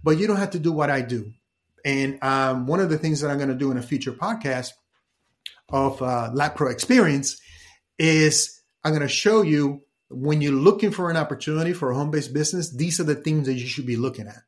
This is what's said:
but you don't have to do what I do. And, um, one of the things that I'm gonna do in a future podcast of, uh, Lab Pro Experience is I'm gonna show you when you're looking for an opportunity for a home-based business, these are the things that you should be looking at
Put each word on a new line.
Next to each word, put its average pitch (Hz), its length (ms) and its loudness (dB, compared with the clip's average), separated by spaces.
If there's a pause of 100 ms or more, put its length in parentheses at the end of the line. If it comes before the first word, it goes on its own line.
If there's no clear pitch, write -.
but 156 140 4
you 202 80 2
don't 208 100 2
have 196 140 0
to 180 100 -4
do 165 100 2
what 151 180 0
I 135 120 0
do. 117 320 -6 (520)
And, 135 380 -2
um, 135 460 0
one 165 100 0
of 190 120 0
the 151 80 0
things 156 220 0
that 147 100 -2
I'm 143 80 -2
gonna 135 160 -2
do 135 180 -2
in 123 40 -2
a 120 60 -4
future 127 300 -4
podcast 143 580 -4 (1000)
of, 135 320 0
uh, 120 320 -2
Lab 143 220 -2
Pro 143 140 0
Experience 147 720 2 (580)
is 156 600 4 (240)
I'm 156 80 2
gonna 147 160 0
show 214 340 4
you 147 400 2 (280)
when 147 320 0
you're 143 100 2
looking 196 400 4
for 175 180 -2
an 165 60 0
opportunity 156 560 -2
for 151 180 -2
a 123 40 0
home-based 147 380 -2
business, 151 380 -2
these 160 300 -4
are 175 40 0
the 151 120 2
things 151 300 0
that 131 80 0
you 123 120 -8
should 131 200 -8
be 120 100 -2
looking 113 320 -6
at - 200 -20